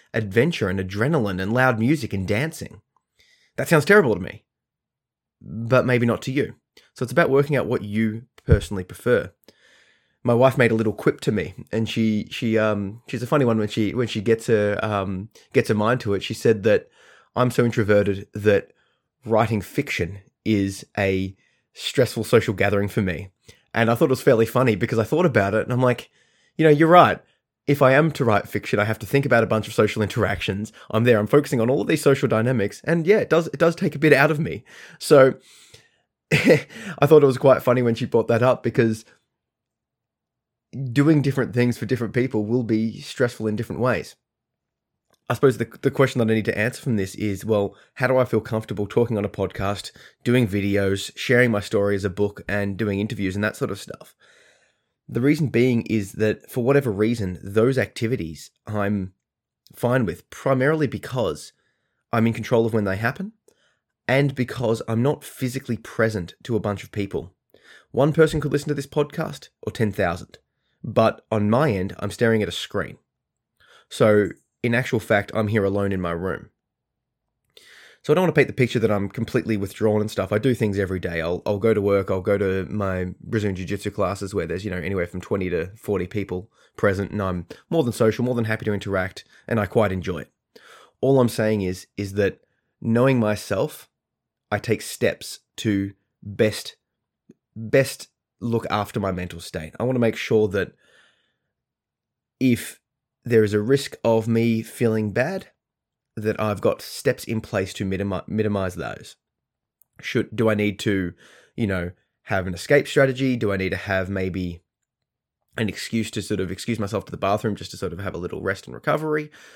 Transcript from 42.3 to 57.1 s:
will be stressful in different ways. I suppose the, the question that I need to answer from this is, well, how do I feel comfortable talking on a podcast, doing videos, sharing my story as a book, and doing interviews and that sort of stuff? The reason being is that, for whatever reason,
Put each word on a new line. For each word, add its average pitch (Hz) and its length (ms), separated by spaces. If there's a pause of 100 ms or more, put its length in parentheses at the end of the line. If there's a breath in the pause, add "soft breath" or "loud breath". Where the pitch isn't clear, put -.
will 117 200
be 110 360
stressful - 460
in 107 80
different 107 260
ways. 113 360 (1120)
I 120 60
suppose 127 240
the, - 240
the 131 100
question 131 260
that 113 100
I 110 60
need 110 120
to - 120
answer 117 240
from 120 140
this 95 180
is, 101 300
well, 104 320 (180 soft breath)
how 127 140
do 131 100
I 127 60
feel 113 160
comfortable 107 480
talking 117 280
on 101 80
a 98 40
podcast, 98 640 (320 loud breath)
doing 120 240
videos, 98 680
sharing 123 360
my 101 80
story 101 340
as 98 100
a 98 60
book, 101 380
and 101 280
doing 101 220
interviews 101 380
and 104 80
that 107 100
sort - 160
of 101 80
stuff? - 380 (920 soft breath)
The 120 120
reason 147 260
being 120 360
is 104 320
that, 107 360
for 123 140
whatever 131 260
reason, 104 540